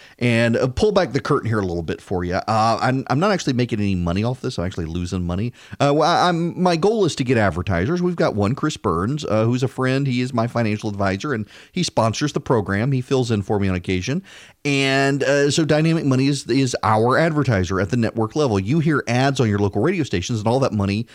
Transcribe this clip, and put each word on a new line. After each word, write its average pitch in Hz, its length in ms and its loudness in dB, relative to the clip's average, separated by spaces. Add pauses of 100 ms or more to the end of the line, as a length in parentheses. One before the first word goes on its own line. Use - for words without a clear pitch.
(180)
And, 117 380 2
uh, 127 140 2
pull 214 240 0
back 180 180 2
the 131 80 -2
curtain 127 300 -2
here 107 100 0
a 98 60 0
little 85 180 -4
bit - 160 -6
for 90 240 -6
you. 87 120 -4
Uh, 110 460 0
I'm, 131 280 0
I'm 127 100 0
not 202 120 2
actually 175 200 -2
making 117 300 -2
any 101 140 0
money 87 280 0
off 127 160 -4
this. - 180 -8
I'm 85 80 -2
actually 92 200 -6
losing 87 420 -4
money. 95 240 -4 (220)
Uh, 143 200 0
well, 151 100 2
I, 160 260 2
I'm, 170 340 -2
my 180 140 2
goal 208 260 2
is 165 140 0
to 135 80 -2
get 120 120 2
advertisers. 98 640 0
We've 180 140 -2
got 165 180 0
one, 101 220 0
Chris - 220 -4
Burns, 104 480 -2
uh, 110 180 0
who's 123 180 0
a 131 60 2
friend. 131 400 -2
He 123 140 0
is 127 120 -4
my 117 140 0
financial 113 420 -2
advisor, 101 440 -2
and 110 120 -4 (280)
he 180 100 -2
sponsors 113 480 0
the - 80 -4
program. 107 540 0
He 127 80 0
fills 127 280 0
in 107 120 0
for 104 180 -2
me 98 80 0
on 92 80 0
occasion. 95 480 -2 (400)
And, 139 580 2
uh, 143 300 2
so 160 140 2
Dynamic 156 400 2
Money 131 220 2
is, 139 200 -2
is 131 340 0
our 110 360 4
advertiser 120 640 2
at 101 80 -2
the 123 80 -2
network 113 400 -2
level. 131 200 2
You 107 220 0
hear 147 300 0
ads 131 320 2
on 113 80 4
your 101 100 2
local 101 220 0
radio 165 240 0
stations, 107 340 -2
and 104 80 -4
all 127 140 2
that 135 100 2
money 101 440 0